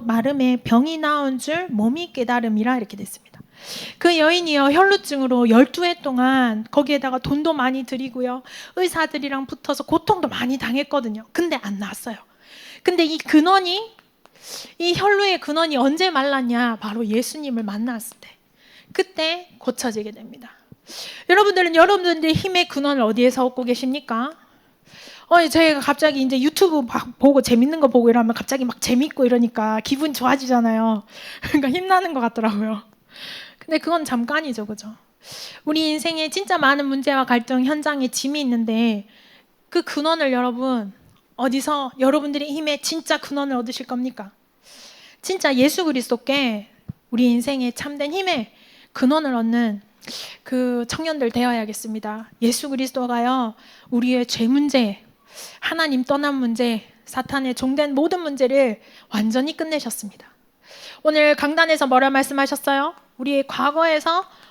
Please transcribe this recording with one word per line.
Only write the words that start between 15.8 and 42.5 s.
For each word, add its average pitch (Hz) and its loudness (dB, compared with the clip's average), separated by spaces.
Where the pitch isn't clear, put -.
말랐냐? 254 0
바로 220 -6
예수님을 240 -2
만났을 214 -6
때. - -20
그때 339 -4
고쳐지게 214 -6
됩니다. 226 -20
여러분들은 370 4
여러분들의 339 4
힘의 359 0
근원을 277 0
어디에서 247 2
얻고 254 -4
계십니까? 254 -4
어, 339 6
제가 311 4
갑자기 285 0
이제 262 0
유튜브 311 2
막 - -6
보고 277 6
재밌는 262 2
거 277 6
보고 233 4
이러면 233 4
갑자기 262 -4
막 240 -4
재밌고 262 2
이러니까 226 2
기분 285 -2
좋아지잖아요. 233 0
<laughs> - -16
그러니까 277 0
힘나는 370 0
것 269 -2
같더라고요. 220 -2
근데 320 -2
그건 320 -2
잠깐이죠, 247 -4
그죠? 214 -12
우리 311 0
인생에 311 -2
진짜 381 -2
많은 285 2
문제와 269 0
갈등 254 0
현장에 294 -2
짐이 269 -4
있는데 226 0
그 349 -2
근원을 311 -2
여러분, 247 -2
어디서 269 -2
여러분들의 285 0
힘의 294 -4